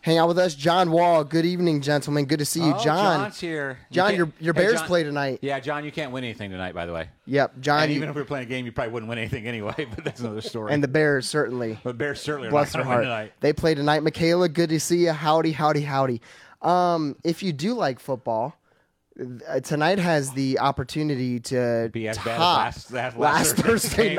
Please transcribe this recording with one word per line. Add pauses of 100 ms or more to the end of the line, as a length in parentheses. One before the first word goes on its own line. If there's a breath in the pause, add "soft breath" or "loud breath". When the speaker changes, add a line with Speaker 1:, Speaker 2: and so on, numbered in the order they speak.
Speaker 1:
hang
out
with
us.
John
Wall,
good
evening,
gentlemen.
Good
to
see
you.
Speaker 2:
Oh,
Speaker 1:
John.
Speaker 2:
John's
here. (120)
You
Speaker 1:
John,
Speaker 2:
can't,
Speaker 1:
your,
your
Speaker 2:
hey,
Speaker 1:
Bears
Speaker 2:
John.
Speaker 1:
play
tonight.
Speaker 2:
Yeah,
John,
you
can't
win
anything
tonight,
by
the
way. (180)
Speaker 1:
Yep,
John,
Speaker 2:
And
Speaker 1:
you
Speaker 2:
even
if
we
were
playing
a
game,
you
probably
wouldn't
win
anything
anyway,
<laughs>
but
that's
another
story.
Speaker 1:
And
the
Bears,
certainly.
Speaker 2:
The
Bears
certainly
are
Speaker 1:
Bless
Speaker 2:
not
Speaker 1:
their
Speaker 2:
gonna
win
Speaker 1:
heart.
Speaker 2:
tonight.
Speaker 1:
They
play
tonight.
Michaela,
good
to
see
you.
Howdy,
howdy,
howdy. (420 loud breath)
Um,
if
you
do
like
football, (920)
uh,
tonight
has
the
opportunity
to
Speaker 2:
Be
as
Speaker 1:
top
Speaker 2:
bad
as
last,
that
last
Speaker 1:
last
Speaker 2:
Thursday
Speaker 1:
Thursday
Speaker 2:
game.